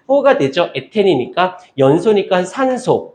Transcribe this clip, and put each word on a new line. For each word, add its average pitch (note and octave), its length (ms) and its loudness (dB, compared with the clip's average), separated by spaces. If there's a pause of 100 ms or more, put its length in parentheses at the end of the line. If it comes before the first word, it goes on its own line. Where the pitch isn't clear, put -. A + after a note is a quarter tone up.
포가 C#4 300 2
되죠. C#3 360 -2
에텐이니까. F3+ 840 -2 (200)
연소니까 F3+ 680 2
산소 A#3+ 680 -2